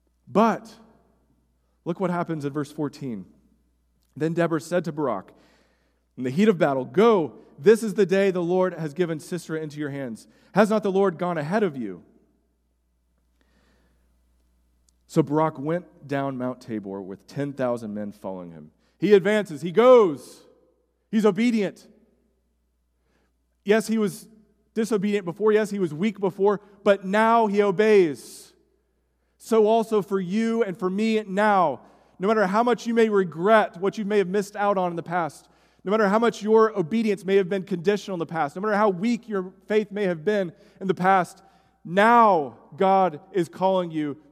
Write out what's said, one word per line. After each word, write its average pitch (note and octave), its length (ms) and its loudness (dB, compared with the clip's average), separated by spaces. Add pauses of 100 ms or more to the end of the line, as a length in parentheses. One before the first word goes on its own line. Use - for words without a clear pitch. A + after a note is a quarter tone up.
(260)
But G3 440 0 (1120)
look E3+ 160 -6
what F3+ 100 -2
happens E3 360 -4
in C#3+ 60 -8
verse C#3+ 200 -6
fourteen. C3 540 -8 (880)
Then D#3 160 -2
Deborah D#3+ 280 0
said F3 260 -4
to F3 60 -8
Barak, B2+ 400 -6 (840)
in B2+ 80 -8
the C3 60 -4
heat F#3 180 2
of F#3+ 100 2
battle, C#3 260 0
"Go, E3+ 500 0 (240)
this G#3+ 240 4
is G#3+ 120 -4
the G3+ 120 0
day G3 240 0
the F3+ 120 -2
Lord F#3 320 -2
has D#3 200 -8
given E3 260 -4
Sisera E3 400 -10
into D3+ 180 -12
your D3 120 -8
hands. C3+ 360 -10 (280)
Has G3 160 4
not G#3+ 120 0
the G3+ 80 -2
Lord F#3+ 280 0
gone F3 180 -4
ahead E3 260 -2
of E3 140 -2
you?" G2 280 -10 (3000)
So - 160 0
Barak D#3 360 0
went D#3+ 480 -8
down C#3 300 -4
Mount B2 240 -8
Tabor G2+ 400 -10
with F#2+ 260 -14
ten C#3 280 -8
thousand A#2+ 400 -6
men G#2 180 -10
following F#2 380 -14
him. D#2 220 -20 (260)
He G3+ 160 4
advances, F#3+ 480 2
he F3 100 -6
goes, G#3+ 680 6 (680)
he's G#3 140 0
obedient. G#3+ 640 0 (1800)
Yes, G#3+ 220 2
he A3 100 -2
was G#3 320 -4 (460)
disobedient G#3 500 -2
before, G3 260 -2
yes, G#3+ 200 2
he G3+ 80 -6
was E3+ 160 -2
weak G3 260 -4
before, G3 400 0 (240)
but G3+ 220 2
now A3 400 2
he G3+ 160 2
obeys. G3 920 2 (840)
So A3 280 2
also A3 360 0
for G3 180 -4
you A3+ 420 -2
and F#3+ 140 -6
for F#3 140 -4
me G#3+ 360 -2
now, F#3+ 540 2 (380)
no F#3 100 -4
matter A3 180 2
how G3+ 160 0
much A#3+ 240 -2
you A#3 60 -4
may A3+ 160 2
regret F#3+ 720 2
what G3 160 -4
you A3 80 -6
may G#3 140 -2
have F#3+ 100 0
missed G3 280 -4
out G3+ 200 0
on F3+ 140 -2
in E3+ 60 -8
the E3 60 -8
past, E3 460 -8 (360)
no F#3 60 -4
matter G#3+ 180 0
how G3+ 100 2
much A#3 240 -2
your G#3+ 360 4
obedience G3+ 460 -2
may G3 120 2
have G3 120 2
been F#3+ 140 -4
conditional G3 540 -4
in - 20 -6
the E3 80 -6
past, D#3 300 -4
no F#3 40 -10
matter G#3 160 0
how G#3 140 4
weak G#3 360 -2
your F#3+ 280 -6 (140)
faith G#3+ 220 0
may G3+ 140 -4
have F3 180 -2
been G3 300 -2 (300)
in F#3+ 40 -6
the F#3 80 0
past, F3+ 480 0 (420)
now G3 760 4 (180)
God F#3+ 440 2 (120)
is F3 160 0
calling F#3 420 -2
you D3+ 280 -6 (140)